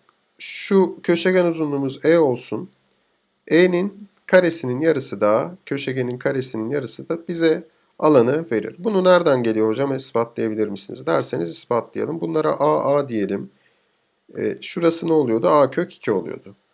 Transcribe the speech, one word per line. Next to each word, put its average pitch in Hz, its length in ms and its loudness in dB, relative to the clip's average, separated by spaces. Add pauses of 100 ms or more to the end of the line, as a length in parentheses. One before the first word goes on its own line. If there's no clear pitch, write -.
(380)
şu - 640 0
köşegen 180 420 2
uzunluğumuz 143 600 -2
E 165 120 6
olsun. 135 520 0 (800)
E'nin 180 600 2 (200)
karesinin 160 520 2
yarısı 135 400 -2
da, 123 340 2 (100)
köşegenin 131 520 -4
karesinin 127 520 -4
yarısı 131 400 -8
da 165 180 -8
bize 165 360 0 (360)
alanı 147 520 4
verir. 107 280 -4
"Bunu 190 240 0
nereden 170 400 4
geliyor 110 240 2
hocam, 135 280 -2
ispatlayabilir 113 720 -2
misiniz?" 101 380 -12
derseniz 156 440 -2
ispatlayalım. 120 720 -6
Bunlara 160 300 -2
A, 147 440 0
A 143 140 -2
diyelim. 101 400 -4 (880)
E, - 240 -4
şurası 165 460 -2
ne 165 60 2
oluyordu? 127 360 2
A 147 220 4
kök 180 220 -4
iki - 180 -4
oluyordu. 92 440 -6 (180)